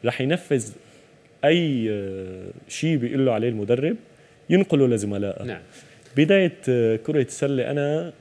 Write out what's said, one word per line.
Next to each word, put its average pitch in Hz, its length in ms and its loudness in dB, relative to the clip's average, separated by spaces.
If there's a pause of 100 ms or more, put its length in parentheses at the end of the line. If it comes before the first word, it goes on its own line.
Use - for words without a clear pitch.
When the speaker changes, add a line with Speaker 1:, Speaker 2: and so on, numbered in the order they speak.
Speaker 1:
رح 117 160 -2
ينفذ 135 480 -2 (760)
أي، 147 440 2
آه، 95 540 -8 (240)
شيء 156 300 -2
بيقول 131 280 0
له 127 60 4
عليه 113 180 0
المدرب، 123 460 0 (540)
ينقله 160 380 4
لزملائه. 101 560 -2
Speaker 2:
نعم. 104 180 -8 (560)
Speaker 1:
بداية، 180 340 4 (180)
آه، 117 260 2
كرة 143 260 -2
السلة 135 500 -2
أنا 151 500 -2